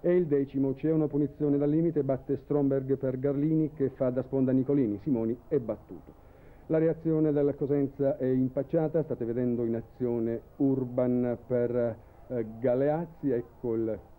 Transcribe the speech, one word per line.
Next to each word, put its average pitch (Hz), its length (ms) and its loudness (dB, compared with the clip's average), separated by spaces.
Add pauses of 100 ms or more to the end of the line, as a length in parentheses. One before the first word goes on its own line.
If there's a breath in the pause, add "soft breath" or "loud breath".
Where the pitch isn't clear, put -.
È 175 80 2
il 180 160 4
decimo, 139 480 0
c'è 151 180 0
una 156 140 4
punizione 143 540 0
dal 147 100 2
limite, 160 320 2
batte 135 440 -2
Stromberg 139 520 0
per 131 220 -4
Garlini 147 560 0
che 135 140 0
fa 127 200 -2
da 127 140 -2
sponda 131 260 0
a 131 60 2
Nicolini. 127 480 2
Simoni 117 340 0 (100)
è 151 120 0
battuto. 104 540 -10 (520 loud breath)
La 160 140 2
reazione 160 520 2
del 143 240 2
Cosenza 139 640 0
è 131 80 -2
impacciata, 135 760 0
state 120 200 -4
vedendo 120 420 -2
in 113 100 0
azione 117 640 -2 (140)
Urban 123 920 0
per, 120 500 0 (320 loud breath)
eh, 120 180 -4 (140)
Galeazzi, 143 680 0
ecco 120 460 -4
il 110 240 -2 (200)